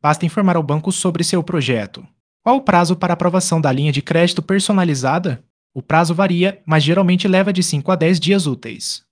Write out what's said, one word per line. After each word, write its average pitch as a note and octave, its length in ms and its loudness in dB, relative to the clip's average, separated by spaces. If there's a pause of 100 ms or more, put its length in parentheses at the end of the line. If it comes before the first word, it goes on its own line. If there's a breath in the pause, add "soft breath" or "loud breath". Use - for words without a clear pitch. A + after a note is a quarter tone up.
Basta D3+ 220 0
informar F3+ 320 0
ao E3 60 0
banco D3+ 300 -2
sobre F3 320 -2
seu F3 180 -2
projeto. B2 640 -4 (360)
Qual B3 140 2
o C4+ 60 -2
prazo F3+ 320 4
para F3 200 -2
aprovação F3 460 0
da D3 120 2
linha C#3 200 0
de C#3 80 -2
crédito E3+ 420 0
personalizada? F3 1000 -2 (320)
O C3 80 -10
prazo E3 320 0
varia, F#3 520 0
mas D#3 160 2
geralmente F3+ 460 2
leva F#3+ 240 2
de F#3 100 -2
cinco D#3 300 -2
a F#3 40 2
dez E3 220 2
dias F3+ 280 0
úteis. A#2 640 -8